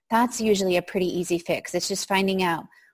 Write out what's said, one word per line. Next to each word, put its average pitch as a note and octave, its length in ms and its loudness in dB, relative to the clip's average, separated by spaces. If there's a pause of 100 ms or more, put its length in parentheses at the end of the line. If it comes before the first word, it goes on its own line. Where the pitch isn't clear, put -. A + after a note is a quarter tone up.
(100)
that's A#3+ 300 2
usually G3 360 2
a F3 60 2
pretty F#3 240 -2
easy E3+ 340 -2
fix. - 340 -4
It's F3 140 -2
just F#3+ 180 -6
finding F#3+ 380 2
out E3 200 0 (280)